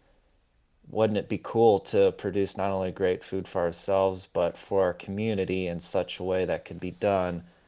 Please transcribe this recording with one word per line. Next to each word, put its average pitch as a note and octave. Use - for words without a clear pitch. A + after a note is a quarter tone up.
wouldn't G#2+
it F#2
be G2+
cool A2+
to G2
produce F#2+
not G2
only F#2+
great F#2
food F#2+
for F#2
ourselves, F#2+
but E2+
for F#2+
our F2+
community F#2+
in E2+
such -
a F#2
way F#2
that E2+
could E2+
be F2+
done, F2+